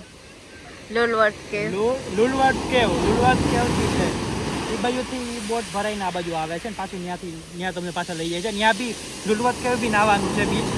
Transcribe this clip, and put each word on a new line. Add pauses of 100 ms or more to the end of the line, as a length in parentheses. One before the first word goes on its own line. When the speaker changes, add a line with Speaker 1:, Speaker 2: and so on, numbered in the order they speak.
(920)
Speaker 1:
લુલવર્થ (160)
કેવ.
Speaker 2:
લુ-,
લુલવર્થ
કેવ,
લુલવર્થ
કેવથી
છે. (460)
એ
બાજુથી
બોટ (100)
ભરાઈને
આ
બાજુ
આવે
છે
ને
પાછું
ન્યાથી, (140)
ન્યા
તમને
પાછા
લઈ
જાય
છે.
ન્યા
બી (320)
લુલવર્થ
કેવ
બી
નાહવાનું
છે
બીચ (140)